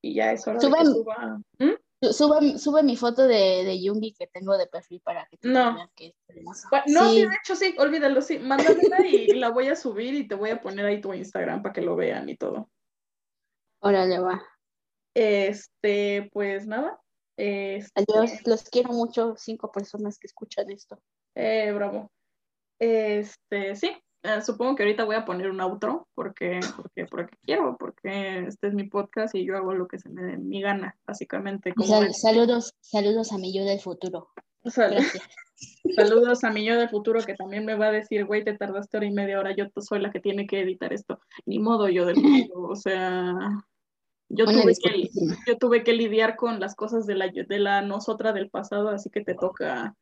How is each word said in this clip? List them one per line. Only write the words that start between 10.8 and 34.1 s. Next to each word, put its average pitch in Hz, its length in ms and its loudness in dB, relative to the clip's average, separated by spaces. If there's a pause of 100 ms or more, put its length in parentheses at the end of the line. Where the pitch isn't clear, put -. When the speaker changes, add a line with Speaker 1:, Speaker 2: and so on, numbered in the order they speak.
Speaker 1:
ahí 202 160 0
tu 196 140 -8
Instagram 185 480 -6
para 196 120 -8
que 175 80 -4
lo 170 120 -2
vean - 340 -2
y - 80 -10
todo. - 320 -8 (1120)
Speaker 2:
Órale, 185 360 2
va. 185 240 -4 (720)
Speaker 1:
Este, 202 1160 0
pues 202 340 -4
nada. 254 340 -6 (400)
Este, 202 720 -4
Speaker 2:
Adiós, 220 200 4 (140)
los 226 180 2
quiero 247 280 0
mucho, 233 440 -2
cinco - 340 -12
personas 208 480 -8
que - 80 -20
escuchan 202 460 -10
esto. 202 280 -20 (360)
Speaker 1:
Eh, 220 360 -2
bravo. 202 380 -6 (680)
Este, 208 960 -2
sí, 330 160 -2 (320)
eh, 214 180 -2
supongo 247 320 -2
que 240 80 -2
ahorita 214 220 2
voy 214 100 -2
a 220 100 -2
poner 185 240 -6
un 190 120 -6
outro 214 540 -4
porque, 180 440 -6 (180)
porque, - 300 -12
porque - 360 -10
quiero, - 360 -2
porque 190 680 -8
este 202 180 -10
es 202 80 -2
mi 202 140 -4
podcast 202 480 -4
y 185 80 -2
yo 190 120 -4
hago 190 180 -4
lo 180 120 -4
que 180 140 -14
se - 80 -20
me 185 140 -12
dé 180 140 -8
mi 190 260 -6
gana, 196 340 -4 (100)
básicamente. 196 680 -8
Como 208 140 0
Speaker 2:
Sal-, 214 180 6
Speaker 1:
ven. 185 80 -2
Speaker 2:
saludos, 233 640 2
saludos 214 520 0
a 196 60 -4
mi 185 180 -6
yo 196 80 -2
del 196 160 0
futuro. 180 500 -10 (340)